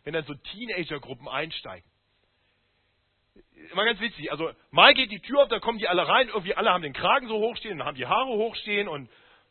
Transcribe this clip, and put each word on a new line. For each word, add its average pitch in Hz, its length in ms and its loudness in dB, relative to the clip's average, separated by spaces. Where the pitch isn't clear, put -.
wenn 151 80 -8
dann 160 120 -2
so 147 100 -10
Teenagergruppen 160 920 -8
einsteigen. 131 640 -8
Immer 185 120 0
ganz 226 160 2
witzig, 175 300 -6
also 151 200 -4
mal 233 240 8
geht 254 160 0
die 196 100 -10
Tür 285 220 4
auf, 262 60 2
da 220 100 -2
kommen 226 200 -2
die 202 100 -2
alle 175 180 2
rein, 226 220 4
irgendwie 196 260 -2
alle 208 160 2
haben 180 120 2
den 143 100 -6
Kragen 226 340 2
so 220 80 -4
hochstehen, 214 440 -4
dann 127 80 -6
haben 147 100 -6
die 123 100 -6
Haare 233 240 0
hochstehen 208 580 -2
und 139 220 -8